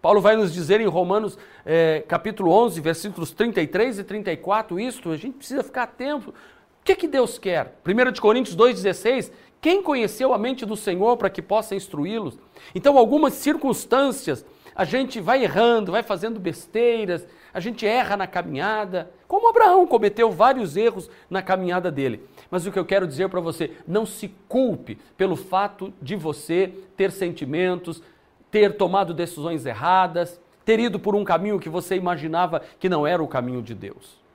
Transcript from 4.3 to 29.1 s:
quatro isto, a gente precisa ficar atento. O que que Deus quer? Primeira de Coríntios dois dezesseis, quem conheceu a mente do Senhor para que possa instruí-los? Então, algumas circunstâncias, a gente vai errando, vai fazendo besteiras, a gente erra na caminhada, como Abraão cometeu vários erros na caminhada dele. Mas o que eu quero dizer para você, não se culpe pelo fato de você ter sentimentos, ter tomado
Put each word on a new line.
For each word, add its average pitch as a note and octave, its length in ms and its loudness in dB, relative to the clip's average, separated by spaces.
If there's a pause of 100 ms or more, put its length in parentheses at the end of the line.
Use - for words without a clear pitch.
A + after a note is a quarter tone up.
quatro G3+ 420 -4
isto, A#3 320 -8
a D#3+ 60 -4
gente A3+ 220 -12
precisa C4+ 260 -8
ficar C4 200 -6
atento. B3+ 480 -8
O - 20 -18 (500)
que F#4 140 2
que E4 100 -4
Deus C#4 320 0
quer? E3+ 420 -4
Primeira A#3+ 300 2
de - 80 -10
Coríntios G#3+ 380 2
dois A#3 180 6
dezesseis, G3 560 -2 (340)
quem F#4 160 4
conheceu C4 500 0
a A#3+ 60 2
mente B3 260 -4
do G#3+ 120 -6
Senhor G#3 420 2
para G3+ 100 -2
que F#3 140 -4
possa G#3 320 -2
instruí-los? F#3+ 640 -6 (380)
Então, C#4 240 6
algumas C4+ 340 6
circunstâncias, C4 1120 0 (300)
a F#3+ 100 -2
gente B3 340 -4
vai A3+ 220 2
errando, G#3 500 2
vai A3+ 120 0
fazendo G#3+ 360 -6
besteiras, G#3 880 -2 (240)
a - 80 -8
gente A3 240 -8
erra G#3 320 0
na F#3+ 120 -4
caminhada, F3+ 840 -6 (160)
como A4+ 220 4
Abraão G#4 380 8
cometeu A3 420 4
vários G3+ 480 2
erros G3+ 320 0 (180)
na F#3 140 -6
caminhada F3+ 500 -2
dele. C3+ 300 -4 (300)
Mas F3 160 -4
o G3+ 40 -6
que - 60 -4
eu F3+ 80 -2
quero F#3+ 220 0
dizer D#3 200 -4
para F#3 120 -4
você, E3 320 -4 (160)
não G#3 180 0
se - 220 -12 (200)
culpe A3+ 520 -2 (180)
pelo F#3 180 2
fato G3 640 -4
de C#3+ 160 -8
você E3+ 560 -2 (240)
ter F#3+ 160 0
sentimentos, F3 920 -4 (480)
ter G#3 260 4
tomado F3+ 380 0